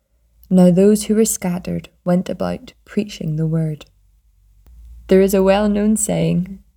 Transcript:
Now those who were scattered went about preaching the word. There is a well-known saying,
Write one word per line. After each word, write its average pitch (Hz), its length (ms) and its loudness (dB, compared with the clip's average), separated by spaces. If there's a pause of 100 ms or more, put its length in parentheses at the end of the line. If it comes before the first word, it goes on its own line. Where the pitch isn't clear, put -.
(480)
Now 180 220 6
those 202 340 4
who 214 120 -2
were 220 80 4
scattered 175 640 -6 (160)
went 180 240 -2
about 175 460 -8 (100)
preaching 196 500 -8
the 160 140 -4
word. 156 380 -4 (1200)
There 190 120 4
is 196 140 2
a 190 80 2
well-known 208 540 0
saying, 175 640 -2 (160)